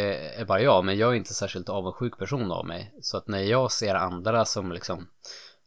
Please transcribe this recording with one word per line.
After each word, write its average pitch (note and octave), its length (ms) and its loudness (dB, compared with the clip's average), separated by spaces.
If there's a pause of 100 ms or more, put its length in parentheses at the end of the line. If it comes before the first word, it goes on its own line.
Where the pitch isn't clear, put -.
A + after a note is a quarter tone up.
(400)
är A2+ 60 -6
bara G2 160 4
jag, G#2+ 240 6
men F#2+ 120 2
jag A2+ 140 6
är B2 40 4
inte - 180 -4
särskilt G2 360 -4
avundsjuk G2 480 -4
person A#2+ 340 -4
av E2+ 140 -4
mig. F#2 360 -10
Så - 160 -4
att F#2 100 -8
när G2+ 140 0
jag A#2+ 300 2
ser G2+ 240 0
andra F#2 500 2
som, F#2+ 260 -4
liksom, F2 360 -8 (600)